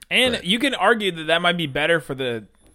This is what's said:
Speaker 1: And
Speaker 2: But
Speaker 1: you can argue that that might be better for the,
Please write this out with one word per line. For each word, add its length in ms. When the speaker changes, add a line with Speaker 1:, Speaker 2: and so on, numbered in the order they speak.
Speaker 1:
And 240
Speaker 2:
But 100
Speaker 1:
you 140
can 160
argue 380
that 100
that 180
might 160
be 80
better 340
for 140
the, 320